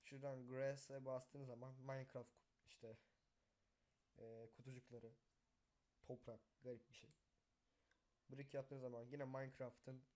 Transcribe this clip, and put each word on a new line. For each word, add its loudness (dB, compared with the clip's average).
şuradan 0
grass'e 4
bastığınız 2
zaman -2
Minecraft 0
işte, -8
e, -6
kutucukları, -8
toprak, -4
garip -2
bir -14
şey. -12
Brick -2
yaptığınız 0
zaman 0
yine 2
Minecraft'ın 0